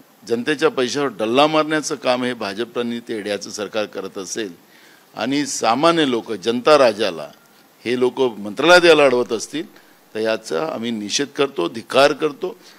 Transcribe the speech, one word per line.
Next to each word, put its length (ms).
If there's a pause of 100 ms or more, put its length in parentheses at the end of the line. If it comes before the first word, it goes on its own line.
(280)
जनतेच्या 400
पैशावर 380
डल्ला 400
मारण्याचं 480
काम 300
हे 100
भाजप 320
प्रणित 420
येड्याचं 420
सरकार 340
करत 340
असेल 340 (640)
आणि 320
सामान्य 640
लोक, 220
जनता 460
राजाला 520 (540)
हे 140
लोक 220
मंत्रालयात 640
यायला 200
अडवत 280
असतील, 420 (400)
तर 60
याचा 460
आम्ही 240
निषेध 380
करतो, 400
धिक्कार 440
करतो 460 (200)